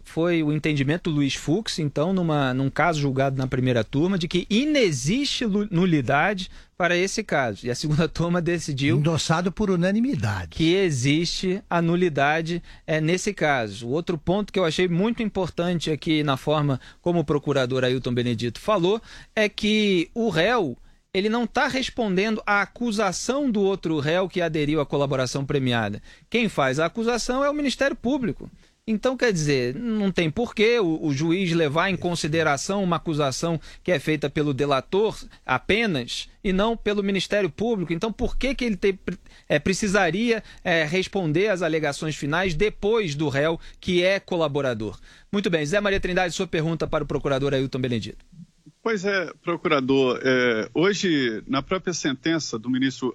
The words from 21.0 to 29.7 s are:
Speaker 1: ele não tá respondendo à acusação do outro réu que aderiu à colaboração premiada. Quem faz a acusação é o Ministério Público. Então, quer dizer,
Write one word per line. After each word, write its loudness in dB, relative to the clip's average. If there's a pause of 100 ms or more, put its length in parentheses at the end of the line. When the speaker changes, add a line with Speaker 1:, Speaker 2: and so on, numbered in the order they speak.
Speaker 1:
ele 0
não 0
tá 0
respondendo -2
à 2
acusação -2
do 0
outro 0
réu 0
que -4
aderiu 0
à 2
colaboração -2
premiada. 0 (280)
Quem 0
faz 0
a 2
acusação -2
é 0
o 0
Ministério 0
Público. -2 (400)
Então, 0
quer 2
dizer, 0